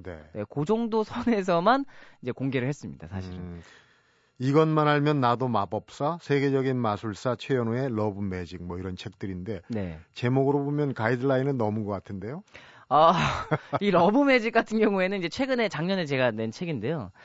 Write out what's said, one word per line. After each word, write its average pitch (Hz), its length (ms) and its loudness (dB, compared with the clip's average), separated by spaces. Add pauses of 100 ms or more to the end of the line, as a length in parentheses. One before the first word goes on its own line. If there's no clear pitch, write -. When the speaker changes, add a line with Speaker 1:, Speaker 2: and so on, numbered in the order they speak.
Speaker 1:
네. 85 180 -12 (120)
Speaker 2:
네, 104 160 -6
그 143 160 -4
정도 220 380 0
선에서만 214 840 2 (380)
이제 123 80 -4
공개를 127 380 -2
했습니다, 82 400 -10
사실은. 92 300 -8
Speaker 1:
음, 87 240 -12 (760)
이것만 151 480 4
알면 147 340 4
나도 120 280 2
마법사, 117 720 -2
세계적인 135 560 0
마술사 110 600 -2
최연우의 127 540 -2
러브 104 300 -2
매직 90 420 -6
뭐 87 160 -8
이런 92 160 -8
책들인데 92 720 -8
Speaker 2:
네. 92 300 -6 (140)
Speaker 1:
제목으로 135 520 2
보면 147 300 -2
가이드라인은 131 640 0
넘은 107 280 -2
것 101 80 -6
같은데요? 101 520 -10 (440)
Speaker 2:
아, 160 260 6
<laughs> - 680 -2
이 208 80 2
러브 180 320 6
매직 247 300 4
같은 220 260 2
경우에는 202 400 2
이제 165 100 -2
최근에 247 400 0
작년에 175 360 -2
제가 131 280 2
낸 113 200 -4
책인데요. 135 580 -6 (140)